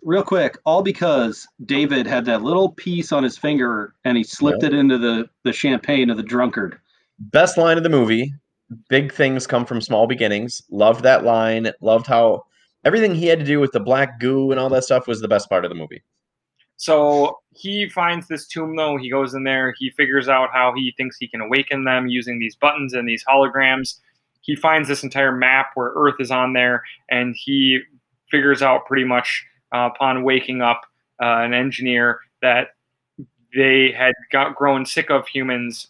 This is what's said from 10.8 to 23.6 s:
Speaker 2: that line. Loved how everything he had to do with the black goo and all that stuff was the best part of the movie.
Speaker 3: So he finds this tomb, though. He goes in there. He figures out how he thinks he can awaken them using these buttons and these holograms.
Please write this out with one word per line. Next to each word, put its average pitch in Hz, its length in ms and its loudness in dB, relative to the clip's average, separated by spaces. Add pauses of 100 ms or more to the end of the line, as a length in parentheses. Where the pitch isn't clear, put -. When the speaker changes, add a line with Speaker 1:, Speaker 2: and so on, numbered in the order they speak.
Speaker 2:
that 131 200 4
line. 113 560 0
Loved 113 280 2
how 117 360 2 (400)
everything 202 320 2
he 170 120 0
had 165 120 4
to 151 60 -6
do 143 160 2
with 139 100 0
the 120 80 -2
black 127 400 0
goo 135 320 0
and 131 80 0
all 131 100 -2
that 131 140 2
stuff 131 240 2
was 110 140 -4
the 107 80 -4
best 104 180 2
part 90 160 0
of 87 60 -4
the 80 60 -10
movie. 80 280 -12 (720)
Speaker 3:
So 147 640 2 (160)
he 202 320 -6
finds 170 400 -4
this 156 200 -10
tomb, 160 280 -8
though. 151 220 -2
He 127 120 -8
goes 131 240 -2
in 135 120 -8
there. 131 340 -2
He 131 120 -6
figures 135 360 0
out 131 240 2
how 127 240 2
he 127 220 -6
thinks 131 200 -8
he 123 120 -10
can 113 100 -10
awaken 135 460 -2
them 127 240 0
using 123 300 -6
these 113 180 -8
buttons 143 360 -2
and 120 140 -4
these 113 160 -4
holograms. 135 760 0 (420)